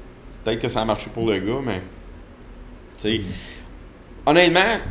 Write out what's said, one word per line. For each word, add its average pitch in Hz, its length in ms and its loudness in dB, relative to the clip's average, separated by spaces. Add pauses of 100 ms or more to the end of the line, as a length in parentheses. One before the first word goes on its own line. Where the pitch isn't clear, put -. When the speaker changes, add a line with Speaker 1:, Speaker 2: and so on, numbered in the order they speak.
(440)
Speaker 1:
Peut-être 117 160 0
que 123 100 0
ça 120 120 0
a 110 40 0
marché 107 260 0
pour 113 140 -2
le 104 140 4
gars, 113 260 -2
mais, 95 160 -2 (1200)
tu - 0 -
sais, 110 160 2
Speaker 2:
Mhm. 101 80 -4 (1040)
Speaker 1:
honnêtement, 180 500 6 (140)